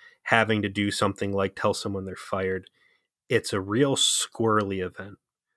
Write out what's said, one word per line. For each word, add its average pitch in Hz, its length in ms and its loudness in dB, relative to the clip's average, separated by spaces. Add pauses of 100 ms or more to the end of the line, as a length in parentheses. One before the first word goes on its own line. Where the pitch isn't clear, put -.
(240)
having 110 380 4
to 101 80 0
do 101 220 0
something 101 400 0
like 98 240 0
tell 104 180 0
someone 98 320 -4
they're 92 100 -10
fired, 95 540 -4 (600)
it's - 240 0
a 98 80 0
real 127 340 2
squirrely 104 920 0
event. 95 300 -12 (420)